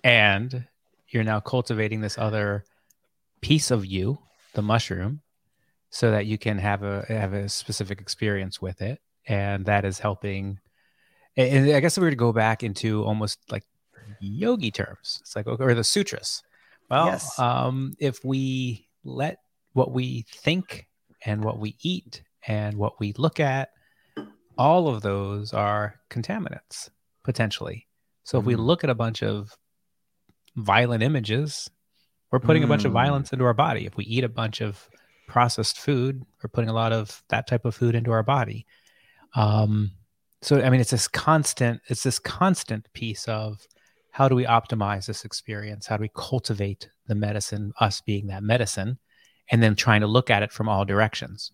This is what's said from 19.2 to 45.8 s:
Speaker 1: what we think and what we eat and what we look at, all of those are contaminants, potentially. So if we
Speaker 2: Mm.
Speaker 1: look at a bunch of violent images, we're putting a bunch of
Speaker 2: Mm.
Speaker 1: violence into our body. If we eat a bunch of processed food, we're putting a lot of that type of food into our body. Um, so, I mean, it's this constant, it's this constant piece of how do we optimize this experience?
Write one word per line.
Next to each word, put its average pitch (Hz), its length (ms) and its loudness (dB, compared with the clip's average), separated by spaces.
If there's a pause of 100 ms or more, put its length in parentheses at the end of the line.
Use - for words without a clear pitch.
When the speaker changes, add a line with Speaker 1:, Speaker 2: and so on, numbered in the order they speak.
Speaker 1:
what 131 200 2
we 127 360 -4
think - 600 -4 (360)
and 107 200 -2
what 113 140 -2
we 107 240 -8
eat 180 400 -6 (240)
and 104 300 -4
what 107 220 -2
we 101 160 -4
look 151 260 -2
at, 135 300 0 (880)
all 160 300 6
of 110 140 -2
those 101 520 -4
are 104 460 -2 (100)
contaminants, - 800 -8 (320)
potentially. - 640 -4 (380)
So - 140 0
if 104 60 0
we 120 100 4
Speaker 2:
Mm. 113 120 0
Speaker 1:
look 170 180 2
at 139 60 2
a 120 40 2
bunch 113 280 -2
of 104 340 -6 (1000)
violent 117 460 2
images, 135 680 -2 (600)
we're 127 100 2
putting 156 240 6
a - 20 2
bunch 143 180 4
of 135 60 4
Speaker 2:
Mm. 95 40 0
Speaker 1:
violence 139 380 2
into 127 120 0
our 120 100 4
body. 131 320 0
If - 100 -10
we 104 80 -4
eat 123 200 0
a 120 40 -2
bunch 113 320 -4
of 104 280 -8 (380)
processed 120 520 2
food, 131 460 0 (180)
we're 120 80 -8
putting 117 200 0
a 110 40 -2
lot 113 180 2
of 110 360 -4
that - 180 -2
type 120 180 0
of 117 100 0
food 117 200 2
into 117 160 0
our 113 120 2
body. 113 440 -2 (680)
Um, 107 580 2 (500)
so, 139 200 4
I 131 60 4
mean, 127 120 6
it's 117 100 2
this 120 180 0
constant, 143 800 2
it's - 160 -4
this - 160 0
constant - 720 -2
piece - 360 -8
of 107 380 -6 (440)
how 139 180 4
do 127 60 6
we 123 100 4
optimize 107 600 0
this - 180 -8
experience? 104 640 -10